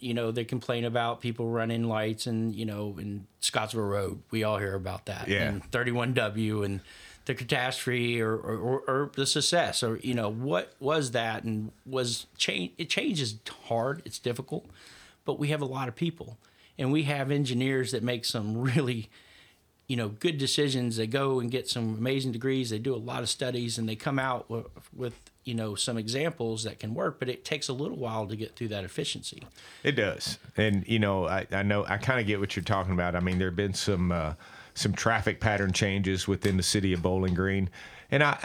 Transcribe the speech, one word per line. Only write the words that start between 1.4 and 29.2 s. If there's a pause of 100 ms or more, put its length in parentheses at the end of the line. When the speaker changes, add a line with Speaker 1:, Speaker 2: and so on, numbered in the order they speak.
Speaker 1:
running
lights
and,
you
know,
in (140)
Scottsville
Road,
we
all
hear
about
that.
Speaker 2:
Yeah.
Speaker 1:
And
thirty-one
W
and (460)
the
catastrophe
or,
or,
or,
or
the
success
or,
you
know,
what
was
that
and (140)
was (120)
change,
it,
change
is (280)
hard,
it's
difficult, (580)
but
we
have
a
lot
of
people (400)
and
we
have
engineers
that
make
some
really, (760)
you
know,
good
decisions.
They
go
and
get
some
amazing
degrees.
They
do
a
lot
of
studies
and
they
come
out
w-, (260)
with, (300)
you
know,
some
examples
that
can
work,
but
it
takes
a
little
while
to
get
through
that
efficiency. (420)